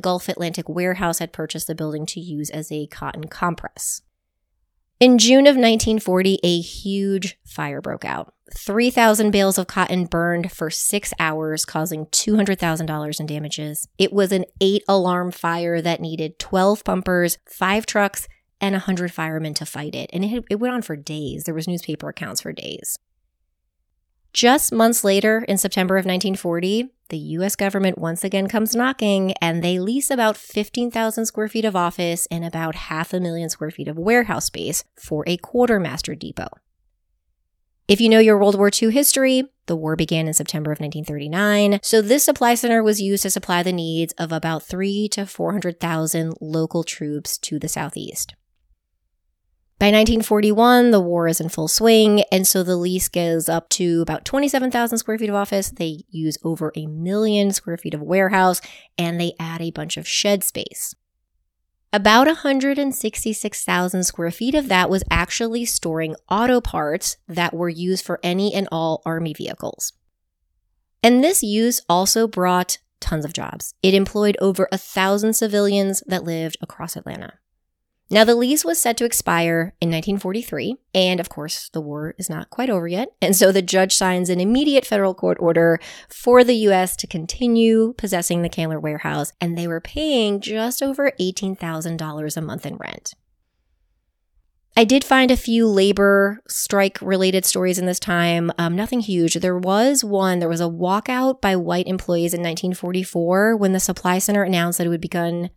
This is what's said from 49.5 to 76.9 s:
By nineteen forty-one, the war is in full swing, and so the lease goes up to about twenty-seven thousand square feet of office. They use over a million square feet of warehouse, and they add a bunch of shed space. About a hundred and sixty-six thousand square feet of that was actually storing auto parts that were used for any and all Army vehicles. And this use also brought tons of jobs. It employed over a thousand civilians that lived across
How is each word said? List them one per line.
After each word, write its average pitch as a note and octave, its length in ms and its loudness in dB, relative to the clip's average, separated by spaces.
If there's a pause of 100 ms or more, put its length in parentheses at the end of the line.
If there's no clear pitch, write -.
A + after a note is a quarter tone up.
By G3+ 140 4
nineteen A3 300 4
forty-one, A3+ 680 6
the G#3 100 6
war E3+ 280 2
is E3 120 0
in E3 100 -4
full D#3+ 180 -4
swing, G#3+ 640 6
and F#3+ 140 4
so F#3 180 2
the F3+ 120 0
lease F3+ 320 -2
goes E3 400 0
up E3 220 -2
to E3+ 320 0
about D#3+ 220 -6
twenty-seven C4+ 480 0
thousand A#3 260 0
square A3 200 -4
feet G#3+ 100 -2
of G3+ 80 0
office. G3+ 340 -2
They D#3+ 380 -6
use D#3 340 -4
over D#3+ 320 -4
a D#3 120 -8
million G3+ 640 0
square E3+ 240 -6
feet E3 180 -8
of D3+ 80 -6
warehouse, F#3 580 2 (360)
and E3+ 240 -2
they E3+ 180 -4
add E3 220 -8
a E3 100 -6
bunch D#3 260 -8
of D#3+ 120 -10
shed G3+ 340 0
space. - 540 -8 (960)
About G#3+ 340 6
a D#4+ 80 4
hundred C#4 420 0
and C#4 160 0
sixty-six - 720 -6
thousand F3+ 380 0
square E3+ 300 -4
feet C4 240 -2
of C4+ 120 0
that F3+ 220 4
was F#3+ 220 0
actually A3+ 520 -2
storing D#3+ 520 -4 (120)
auto B3 320 2
parts D#3+ 560 -4 (120)
that E3+ 260 -2
were F3 140 -2
used F3+ 360 -2
for F3 200 -4
any F#3 280 0
and G3 200 -2
all D#3+ 340 -2
Army E3 260 -4
vehicles. - 600 -10 (1120)
And B3 180 6
this E4+ 220 2
use A3+ 440 0
also F#3+ 380 2
brought F3+ 520 0 (200)
tons D#3 260 -4
of - 80 -8
jobs. - 480 -10
It F#3+ 140 4
employed G3+ 460 2
over F#3+ 320 2
a F#3+ 40 -2
thousand G3+ 580 0
civilians G3+ 760 0
that F#3 160 -4
lived D#3+ 360 -6
across - 360 -12